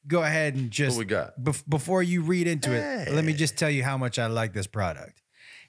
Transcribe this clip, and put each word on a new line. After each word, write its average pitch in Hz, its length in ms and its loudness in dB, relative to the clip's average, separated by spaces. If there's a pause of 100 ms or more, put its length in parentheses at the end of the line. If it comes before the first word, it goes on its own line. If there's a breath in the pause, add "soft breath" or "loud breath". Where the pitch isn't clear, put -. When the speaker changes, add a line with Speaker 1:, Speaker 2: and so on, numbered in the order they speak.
Speaker 1:
go 170 160 2
ahead 151 320 2
and 127 160 -2
just 131 260 2
Speaker 2:
What - 20 0
we 110 60 -2
got? 98 360 -2
Speaker 1:
bef-, 143 280 -2
before 165 340 2
you 175 180 0
read 170 260 2
into 143 260 0
it, 190 380 -2
let 156 120 2
me 160 100 2
Speaker 2:
Hey. 147 40 -4
Speaker 1:
just 151 200 0
tell 156 120 2
you 139 140 2
how 135 140 0
much 127 220 -2
I 117 80 2
like 113 260 -2
this 95 140 -4
product. 92 540 -4 (460 loud breath)